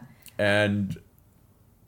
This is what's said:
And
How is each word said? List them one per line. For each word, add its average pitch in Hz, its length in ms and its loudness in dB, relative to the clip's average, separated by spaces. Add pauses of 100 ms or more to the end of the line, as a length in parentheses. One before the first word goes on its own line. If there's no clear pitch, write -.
(380)
And 101 580 0 (920)